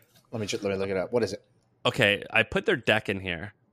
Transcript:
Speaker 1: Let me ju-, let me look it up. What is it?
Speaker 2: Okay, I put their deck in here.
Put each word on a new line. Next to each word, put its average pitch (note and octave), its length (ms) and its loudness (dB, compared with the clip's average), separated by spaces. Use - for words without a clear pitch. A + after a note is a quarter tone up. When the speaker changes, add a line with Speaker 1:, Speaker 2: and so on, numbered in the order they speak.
Speaker 1:
Let A#2 100 -6
me G#2 60 -4
ju-, A2 160 -4
let G2+ 80 0
me F#2+ 60 0
look F#2+ 120 -2
it F#2+ 80 -2
up. F2+ 160 -4
What A#2 120 2
is F#2+ 80 -2
it? - 100 -10
Speaker 2:
Okay, G#2+ 460 4
I A2+ 140 2
put G3 200 -4
their F#3+ 120 2
deck A2 320 2
in G2 100 -2
here. F#2+ 360 -6